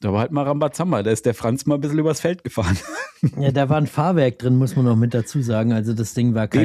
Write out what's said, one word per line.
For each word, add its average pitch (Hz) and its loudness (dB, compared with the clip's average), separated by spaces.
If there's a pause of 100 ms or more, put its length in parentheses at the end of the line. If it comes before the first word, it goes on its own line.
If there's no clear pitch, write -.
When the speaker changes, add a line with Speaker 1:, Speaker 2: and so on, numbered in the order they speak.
Speaker 1:
da 101 -2
war 104 2
halt 123 0
mal 143 -2
Rambazamba. 147 0
Da 110 0
ist - 0
der 120 2
Franz 113 -2
mal 147 2
ein 143 -2
bisschen 147 -2
übers 156 0
Feld 180 -4
gefahren. 95 0
<laughs> - -14 (480)
Speaker 2:
Ja, 139 0
da 135 0
war 151 2
ein 143 0
Fahrwerk 151 0
drin, 127 2
muss 127 2
man 131 2
noch 117 4
mit 117 2
dazu 127 -2
sagen. 117 0
Also 113 -2
das 110 -4
Ding 120 2
war 110 0
kein 131 0